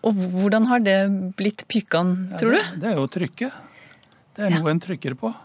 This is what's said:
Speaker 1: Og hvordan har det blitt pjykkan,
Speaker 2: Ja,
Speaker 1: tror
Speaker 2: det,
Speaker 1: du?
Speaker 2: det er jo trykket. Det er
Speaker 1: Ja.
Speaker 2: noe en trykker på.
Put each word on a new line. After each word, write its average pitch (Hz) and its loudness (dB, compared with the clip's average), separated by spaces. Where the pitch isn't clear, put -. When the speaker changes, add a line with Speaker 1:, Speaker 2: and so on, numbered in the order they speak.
Speaker 1:
Og 202 2
hvordan 202 4
har 247 4
det 196 4
blitt 208 -2
pjykkan, 185 0
Speaker 2:
Ja, 185 -10
Speaker 1:
tror 240 4
Speaker 2:
det, 427 2
Speaker 1:
du? 170 -8
Speaker 2:
det 220 -2
er 190 0
jo 135 0
trykket. 185 -6
Det 208 -4
er - 2
Speaker 1:
Ja. 170 4
Speaker 2:
noe 156 0
en 170 2
trykker - -6
på. 113 -6